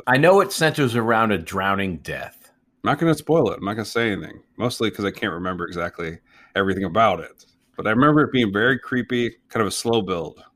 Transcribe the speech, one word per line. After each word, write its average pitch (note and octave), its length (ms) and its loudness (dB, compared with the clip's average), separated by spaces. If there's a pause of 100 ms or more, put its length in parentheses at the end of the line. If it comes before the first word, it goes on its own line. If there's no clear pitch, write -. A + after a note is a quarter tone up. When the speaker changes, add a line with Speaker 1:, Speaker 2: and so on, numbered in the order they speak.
Speaker 1:
I B2+ 100 4
know F3+ 240 8
it - 100 0
centers D3 440 0
around A2+ 360 2
a G2+ 60 2
drowning F#2+ 600 -2
death. - 540 -12 (320)
Speaker 2:
I'm G#2 60 -2
not C#3+ 100 0
gonna E3 160 4
spoil D3+ 360 2
it. - 80 -8
I'm - 60 -8
not G2+ 100 -4
gonna A2 100 -6
say A#2 260 0
anything. E2 300 -8 (160)
Mostly A2+ 340 -2
'cause G#2 140 -4
I F#2+ 60 -2
can't F#2 220 -4
remember F2 340 -6
exactly E2+ 520 -8 (360)
everything F#2+ 280 0
about F#2+ 380 2
it. - 240 -18 (320)
But G2+ 100 -4
I G#2+ 40 2
remember D3 300 4
it C3+ 120 0
being A#2+ 180 2
very A#2 260 2
creepy, B2 520 -4 (200)
kind A#2+ 120 -2
of G#2 60 0
a F2+ 40 -6
slow A#2 300 0
build. F2+ 420 -6 (120)